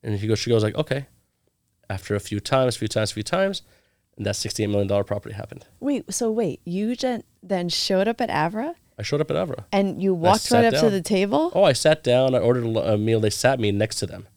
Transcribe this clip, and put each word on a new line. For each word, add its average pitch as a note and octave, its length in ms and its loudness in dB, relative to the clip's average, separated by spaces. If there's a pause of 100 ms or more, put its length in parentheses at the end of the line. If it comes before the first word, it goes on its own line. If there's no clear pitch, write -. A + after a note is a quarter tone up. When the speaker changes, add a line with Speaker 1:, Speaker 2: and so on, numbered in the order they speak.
Speaker 1:
And G#2 180 -6
he G#2+ 80 -4
goes, A2 120 2
she A#2+ 100 -6
goes A2 140 4
like, G#2+ 120 -2
"Okay." C#3+ 300 -4 (840)
After G2+ 260 -4
a G2 40 -2
few G#2 200 -6
times, C3 360 2
few A2 120 -6
times, G#2+ 240 -2
few G#2+ 120 -8
times, F#3+ 380 -2 (560)
and G#2 80 -8
that G2+ 100 -2
sixty-eight G#2+ 320 -4
million G2+ 200 0
dollar G2+ 160 2
property G2+ 320 -8
happened. - 300 -14 (140)
Speaker 2:
Wait, C4 340 -4
so A3+ 180 -2
wait, G#3+ 340 -4
you G#3 300 -4
gen-, B3 280 -4 (200)
then F3+ 260 -4
showed F#3+ 380 0
up A#3 120 -4
at A#3+ 100 -2
Avra? G#3+ 440 -2 (240)
Speaker 1:
I A2 60 -10
showed D3 180 -2
up D3 100 -2
at D3 60 0
Avra. E3 340 -4
Speaker 2:
And G3 300 0
you F#3+ 140 2
Speaker 1:
I - 20 -6
Speaker 2:
walked F3+ 340 2
right A#3+ 100 6
Speaker 1:
sat A#3 40 6
Speaker 2:
up A3+ 100 4
to - 60 2
Speaker 1:
down. A3+ 100 4
Speaker 2:
the F#3+ 100 0
table? A3 520 0
Speaker 1:
Oh, F#3+ 100 4
I D3+ 100 6
sat D#3 300 2
down, B2+ 320 4
I A#2+ 40 4
ordered A#2+ 260 2
a - 40 0
l-, A2+ 80 0 (160)
a G#2+ 40 4
meal, A2 220 2
they G#2+ 100 2
sat B2+ 300 0
me G#2 120 2
next G#2 260 -2
to G2+ 100 -6
them. F#2+ 300 -12